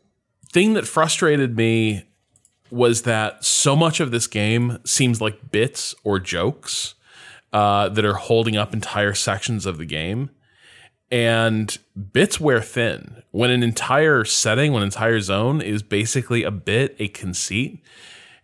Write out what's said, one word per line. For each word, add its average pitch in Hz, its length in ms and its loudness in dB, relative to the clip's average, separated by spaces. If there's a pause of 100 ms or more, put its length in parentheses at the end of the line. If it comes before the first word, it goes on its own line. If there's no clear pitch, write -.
(520)
thing 214 220 4
that 190 120 -2
frustrated 151 720 2
me 113 480 0 (680)
was 120 320 2
that 110 420 -2
so - 300 2
much 160 260 2
of 143 100 -2
this 113 160 -2
game 113 580 0
seems 120 380 2
like 107 280 -6
bits - 440 -2 (100)
or 101 160 0
jokes, - 720 -4 (600)
uh, 101 340 2
that 104 160 0
are 104 100 2
holding 113 440 0
up 104 160 -2
entire 104 400 -2
sections 98 500 -4
of 87 140 -6
the 82 80 -10
game. 87 420 -6 (840)
And 113 640 0 (360)
bits 185 260 2
wear 127 220 2
thin. 90 720 -6
When 120 200 0
an 123 120 4
entire 127 640 2
setting, 135 480 2
when 107 80 2
an 98 60 0
entire 110 320 0
zone 107 420 0
is 104 200 -4
basically 113 600 -2
a 95 60 -2
bit, 104 480 0
a 104 100 -4
conceit, 98 760 -6 (600)